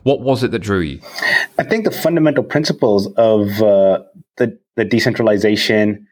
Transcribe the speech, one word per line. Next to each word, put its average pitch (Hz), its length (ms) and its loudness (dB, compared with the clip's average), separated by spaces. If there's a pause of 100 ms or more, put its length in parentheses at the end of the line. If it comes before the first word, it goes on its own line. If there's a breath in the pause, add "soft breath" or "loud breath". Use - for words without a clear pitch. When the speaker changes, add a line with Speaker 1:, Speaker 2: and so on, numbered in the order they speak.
Speaker 1:
what 135 160 2
was 127 240 0
it 113 80 -2
that 113 80 -4
drew 101 200 -2
you? 71 200 -6 (580 loud breath)
Speaker 2:
I - 60 -2
think 220 200 -2
the 196 60 0
fundamental 156 540 0
principles 110 720 0
of, 107 460 2
uh, 98 400 2 (340)
the, 120 200 -2 (200)
the 113 80 0
decentralization, 107 1300 0